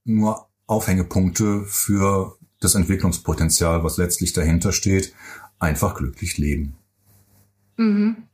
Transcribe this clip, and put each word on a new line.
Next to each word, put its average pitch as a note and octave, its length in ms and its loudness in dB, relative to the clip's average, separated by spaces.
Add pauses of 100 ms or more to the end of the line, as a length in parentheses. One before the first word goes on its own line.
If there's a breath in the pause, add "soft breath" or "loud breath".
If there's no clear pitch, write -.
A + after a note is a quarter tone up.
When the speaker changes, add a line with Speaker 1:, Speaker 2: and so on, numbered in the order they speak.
Speaker 1:
nur G#2+ 420 0 (200)
Aufhängepunkte G2+ 1000 2
für G2 680 0 (240)
das F#2+ 140 2
Entwicklungspotenzial, E2+ 1080 0
was D#2+ 140 -4
letztlich F2 340 -2
dahinter F2 400 0
steht, F#2+ 400 0 (480 loud breath)
einfach E2+ 340 -2
glücklich - 440 -8
leben. D2 360 -2 (1040)
Speaker 2:
Mhm, G#3+ 400 2 (180)